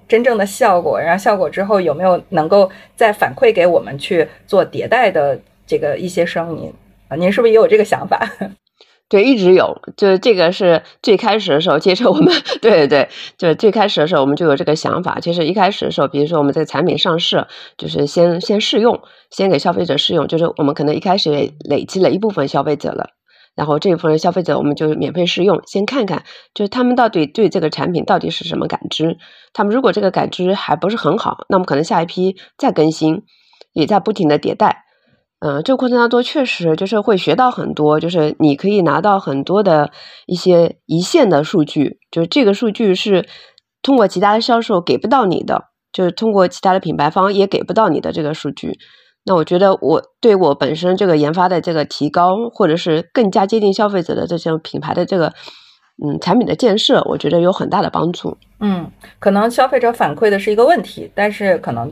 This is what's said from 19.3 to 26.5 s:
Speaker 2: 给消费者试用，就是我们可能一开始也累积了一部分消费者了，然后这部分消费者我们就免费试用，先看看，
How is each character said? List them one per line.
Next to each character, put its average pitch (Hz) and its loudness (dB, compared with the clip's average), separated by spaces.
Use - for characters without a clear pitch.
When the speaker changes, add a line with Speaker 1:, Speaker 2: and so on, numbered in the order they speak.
Speaker 2:
给 147 2
消 175 0
费 185 -2
者 151 -2
试 - -2
用， 147 0
就 165 -2
是 165 0
我 - -2
们 143 0
可 151 -4
能 151 0
一 160 -4
开 190 0
始 - -2
也 143 -2
累 - -2
积 - -4
了 170 4
一 156 0
部 214 -2
分 160 -4
消 143 -2
费 147 -2
者 - -8
了， - -8
然 151 -4
后 151 0
这 190 0
部 165 2
分 156 0
消 175 0
费 175 -4
者 143 -2
我 135 -2
们 147 0
就 156 -2
免 - -6
费 175 -2
试 175 -2
用， 190 2
先 202 -4
看 254 -4
看， 175 -6